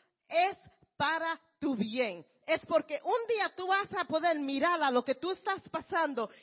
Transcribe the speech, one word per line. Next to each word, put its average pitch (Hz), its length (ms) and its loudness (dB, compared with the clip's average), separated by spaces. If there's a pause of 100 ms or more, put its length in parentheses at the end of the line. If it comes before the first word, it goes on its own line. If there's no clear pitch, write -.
(280)
es 359 280 2 (400)
para 320 440 -2 (180)
tu 277 160 0
bien. 214 500 -2 (260)
Es 320 160 0
porque 311 380 0
un 453 240 0
día 403 280 0
tú 359 120 -6
vas 392 180 2 (100)
a 359 100 0
poder 320 340 2
mirar 285 420 0
a 277 80 4
lo 247 140 0
que 262 100 0
tú 339 160 -4
estás 392 380 -4
pasando 294 600 -2 (140)